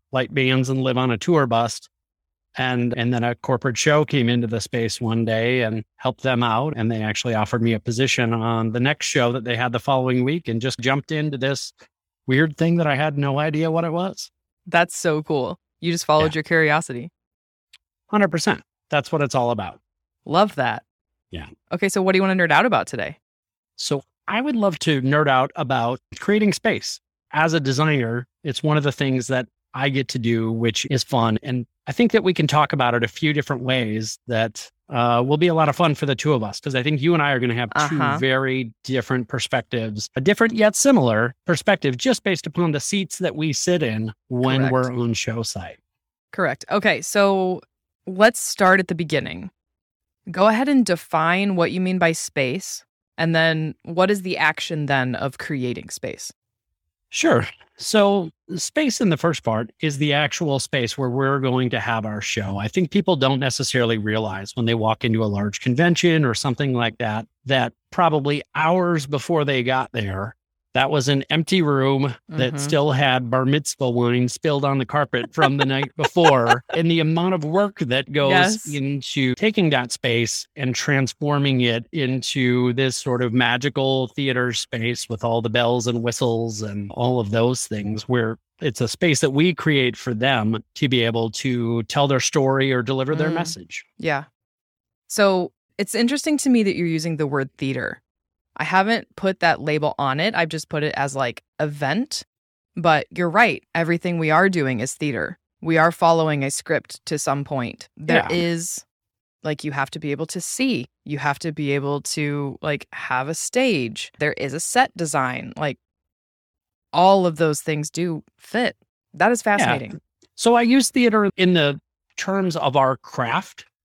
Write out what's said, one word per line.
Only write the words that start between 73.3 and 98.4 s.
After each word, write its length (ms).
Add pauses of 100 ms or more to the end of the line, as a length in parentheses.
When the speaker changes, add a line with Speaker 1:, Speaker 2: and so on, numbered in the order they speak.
Speaker 1:
bar 140
mitzvah 460
wine 400
spilled 340
on 140
the 80
carpet 480
from 240
the 80
night 260
Speaker 2:
<laughs> 60
Speaker 1:
before. 720
And 200
the 100
amount 340
of 100
work 360
that 300
goes 200
Speaker 2:
Yes. 360
Speaker 1:
into 680
taking 340
that 240
space 540 (100)
and 180
transforming 840
it 320
into 800
this 240
sort 240
of 140
magical 720
theater 460
space 560
with 140
all 180
the 80
bells 360
and 160
whistles 600
and 300
all 280
of 120
those 340
things, 420
where 300 (240)
it's 180
a 80
space 320
that 120
we 220
create 400
for 200
them 500 (120)
to 120
be 160
able 280
to 500
tell 260
their 100
story 540
or 100
deliver 320
their 140
Speaker 2:
Mm. 60
Speaker 1:
message. 500 (140)
Speaker 2:
Yeah. 260 (840)
So 460 (240)
it's 180
interesting 440
to 100
me 140
that 140
you're 100
using 320
the 80
word 320
theater. 420 (540)